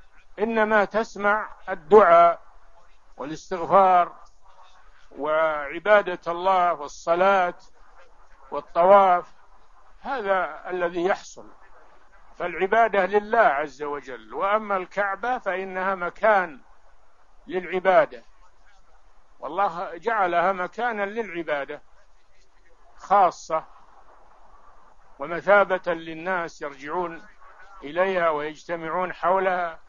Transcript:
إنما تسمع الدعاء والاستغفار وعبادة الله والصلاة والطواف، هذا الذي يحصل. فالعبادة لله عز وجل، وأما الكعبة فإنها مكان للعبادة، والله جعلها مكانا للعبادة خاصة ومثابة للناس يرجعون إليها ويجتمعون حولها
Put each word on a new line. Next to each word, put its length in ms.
إنما 460
تسمع 640
الدعاء 720
والاستغفار 960
وعبادة 1120
الله 400
والصلاة 840
والطواف، 840
هذا 680
الذي 340
يحصل. 420
فالعبادة 680
لله 320
عز 440
وجل، 520
وأما 420
الكعبة 640
فإنها 560
مكان 680
للعبادة، 760
والله 560
جعلها 560
مكانا 500
للعبادة 800
خاصة 680
ومثابة 760
للناس 680
يرجعون 600
إليها 480
ويجتمعون 840
حولها 680